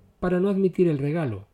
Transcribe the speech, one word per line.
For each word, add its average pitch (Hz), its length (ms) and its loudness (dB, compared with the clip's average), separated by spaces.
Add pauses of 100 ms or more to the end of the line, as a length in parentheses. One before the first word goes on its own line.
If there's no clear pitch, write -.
(200)
para 180 200 0
no 196 100 2
admitir 190 380 2
el 151 100 0
regalo, 139 560 -4